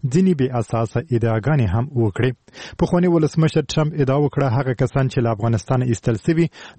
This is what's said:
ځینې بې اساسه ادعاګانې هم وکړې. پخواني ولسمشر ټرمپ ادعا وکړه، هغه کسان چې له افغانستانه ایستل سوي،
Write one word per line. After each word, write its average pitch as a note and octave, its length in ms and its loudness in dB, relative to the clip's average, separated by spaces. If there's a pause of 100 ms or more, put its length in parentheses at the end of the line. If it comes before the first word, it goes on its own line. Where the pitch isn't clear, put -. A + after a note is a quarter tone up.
(140)
ځینې F#3 260 4
بې B2+ 80 2 (120)
اساسه A2+ 400 -2 (160)
ادعاګانې A2+ 580 0
هم A#2 120 0 (100)
وکړې. A#2 360 0 (480)
پخواني F3 320 2
ولسمشر D#3+ 600 2
ټرمپ D#3 200 0 (100)
ادعا C3+ 180 2
وکړه، C#3+ 280 0 (100)
هغه C3 160 -2
کسان C3 380 0
چې - 140 -2
له A#2 40 2
افغانستانه A2+ 560 0
ایستل A#2 400 0
سوي، E3 200 2 (340)